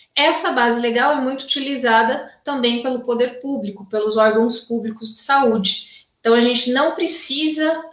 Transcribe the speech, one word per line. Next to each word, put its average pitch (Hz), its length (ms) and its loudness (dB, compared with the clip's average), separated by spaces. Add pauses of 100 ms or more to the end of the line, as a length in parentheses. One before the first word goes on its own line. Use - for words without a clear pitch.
(140)
Essa 311 380 2
base 240 300 2
legal 240 320 2
é 269 80 -2
muito 262 220 -4
utilizada 254 880 0 (120)
também 240 400 -2
pelo 247 220 -4
poder 247 340 -2
público, 202 500 -8
pelos 214 280 -2
órgãos 220 420 2
públicos 226 540 -8
de - 80 -4
saúde. 233 720 0 (260)
Então, 226 140 2
a 233 80 4
gente 247 300 0
não 294 220 2
precisa, 311 1000 0